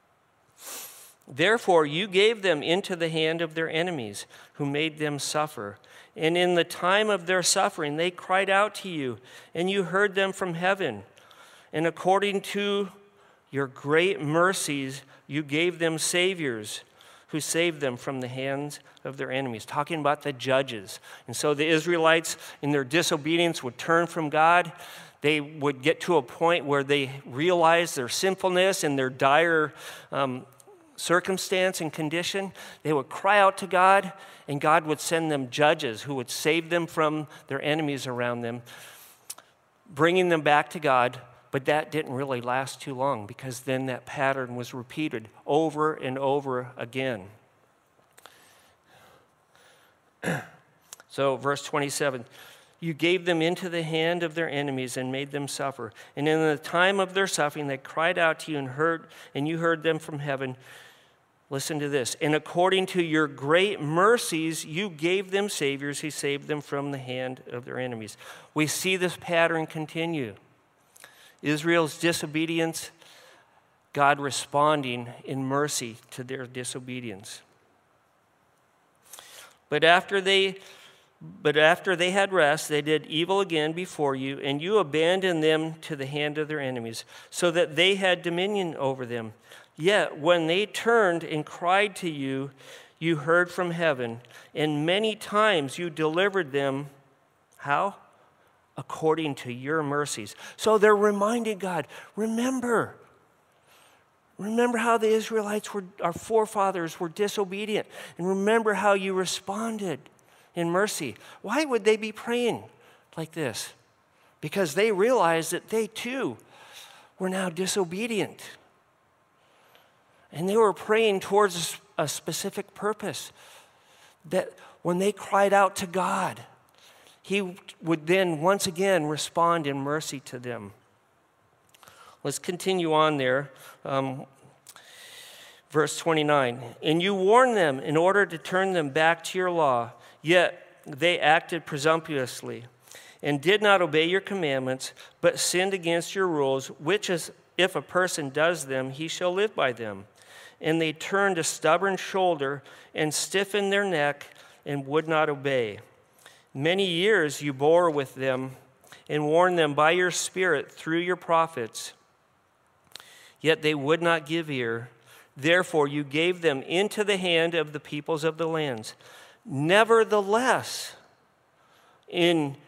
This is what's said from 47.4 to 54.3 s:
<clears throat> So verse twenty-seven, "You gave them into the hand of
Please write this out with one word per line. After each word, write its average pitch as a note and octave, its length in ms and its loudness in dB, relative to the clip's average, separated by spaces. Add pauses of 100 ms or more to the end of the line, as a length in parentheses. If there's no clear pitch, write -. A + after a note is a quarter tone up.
<clears throat> D3 200 -4 (640)
So C3+ 280 0
verse C3 260 -2
twenty-seven, C#3+ 600 -2 (560)
"You E3 120 -4
gave F3 320 2
them F3 160 2
into F3 280 0
the E3 160 -4
hand D#3+ 400 0
of D#3 100 -6